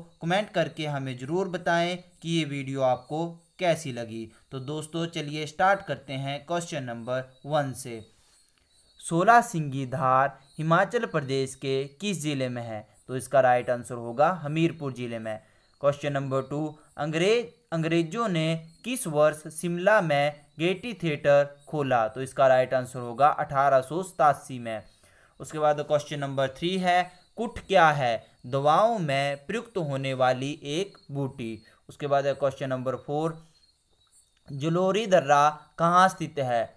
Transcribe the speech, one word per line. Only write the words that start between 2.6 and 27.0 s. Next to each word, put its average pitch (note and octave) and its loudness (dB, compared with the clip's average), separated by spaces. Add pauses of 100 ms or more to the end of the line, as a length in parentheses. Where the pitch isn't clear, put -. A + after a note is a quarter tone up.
आपको C#3 0 (320)
कैसी D#3+ 0
लगी। A2+ -8 (260)
तो C3+ -8
दोस्तों, D#3 -6
चलिए D3+ -6
स्टार्ट G3 2
करते - -8
हैं C#3 -6
क्वेश्चन E3+ -4
नंबर B2 -6 (220)
वन C#3+ 0
से। A2+ -12 (960)
सोलह G#3+ 6
सिंगी C#3 -4
धार C3 2 (200)
हिमाचल F3+ 2
प्रदेश C3+ -2
के C3+ -4 (180)
किस G3 -4
ज़िले C3+ -2
में A#2+ -8
है? A2 -10 (220)
तो B2+ -6
इसका C3 2
राइट B2 4
आंसर A#2+ -4
होगा A#2+ 0 (120)
हमीरपुर D3 -2
ज़िले A#2 -8
में। A2 -8 (420)
क्वेश्चन C#3+ 0
नंबर C3+ -2
टू, D3+ -6 (200)
अंग्रेज, F3+ 0 (200)
अंग्रेजों E3 0
ने E3 0 (280)
किस B3+ -6
वर्ष D3+ 2
शिमला F3+ 0
में D3 0 (140)
गेटी F#3 -2
थिएटर D3 2 (240)
खोला? B2+ 2
तो C3 -8
इसका C3+ 2
राइट B2+ 4
आंसर B2+ -4
होगा A#2+ 2
अठारह C#3 2
सौ D3+ -6
सतासी C#3+ 0
में। A2+ -8 (560)
उसके D#3 -10
बाद D3 2
क्वेश्चन D3 -2
नंबर C3+ -2
थ्री F3+ -4
है, F3+ 2 (260)